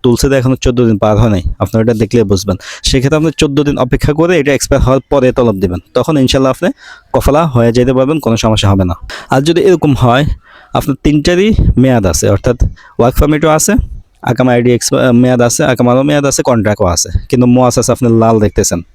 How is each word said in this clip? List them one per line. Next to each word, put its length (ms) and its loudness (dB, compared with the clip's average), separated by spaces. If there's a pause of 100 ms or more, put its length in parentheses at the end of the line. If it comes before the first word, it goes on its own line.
তুলছে 260 2
তো 60 2
এখনো 200 0
চোদ্দ 300 0
দিন 120 2
পার 200 0
হয় 120 2
নাই, 120 0 (180)
আপনি 220 -2
এটা 120 0
দেখলে 300 0
বুঝবেন। 320 -2 (280)
সেক্ষেত্রে 340 0
আপনি 200 0
চোদ্দ 260 0
দিন 140 -2
অপেক্ষা 360 -2
করে 260 0
এটা 140 0
এক্সপায়ার 300 0
হওয়ার 260 2
পরে 220 2
তলব 280 0
দিবেন, 200 -4 (140)
তখন 240 0
ইনশাল্লাহ 340 0
আপনি 180 -2 (440)
কফলা 320 0
হয়ে 260 0
যেতে 220 0
পারবেন, 260 0
কোনো 180 -2
সমস্যা 320 0
হবে 160 0
না। 80 -4 (360)
আর 120 0
যদি 200 0
এরকম 340 2
হয় 300 2 (480)
আপনার 300 -2
তিনটারই 500 0 (240)
মেয়াদ 280 2
আছে, 240 -2
অর্থাৎ 280 0 (420)
ওয়ার্ক 200 0
পারমিটও 300 0
আছে, 240 0 (480)
আকামা 300 -2
আইডি 200 2
এক্সপা-, 420 0
মেয়াদ 280 2
আছে, 220 0
আকামারও 400 0
মেয়াদ 220 0
আছে, 180 -2
কন্ট্রাক্টও 420 0
আছে, 240 -2 (200)
কিন্তু 180 2
মোয়াসাসা 460 2
আপনি 260 0
লাল 200 2
দেখতেছেন 400 -2 (160)